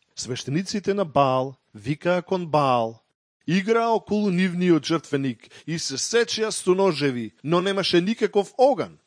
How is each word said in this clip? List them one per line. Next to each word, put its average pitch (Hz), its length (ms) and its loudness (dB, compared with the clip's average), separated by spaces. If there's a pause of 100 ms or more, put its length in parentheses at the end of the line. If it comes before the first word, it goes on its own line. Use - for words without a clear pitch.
(160)
Свештениците 170 800 -4
на 196 120 -2
Баал 135 500 2 (180)
викаа 156 480 -2
кон 180 260 -4
Баал, 123 560 0 (440)
играа 226 480 2
околу 208 340 -2
нивниот 175 560 2
жртвеник 139 680 -4 (160)
и 160 120 -4
се 135 180 -6
сечеа 220 540 -2
со - 240 0
ножеви, 139 560 0 (120)
но 170 180 2
немаше 190 400 2
никаков 202 560 0
оган. 175 500 2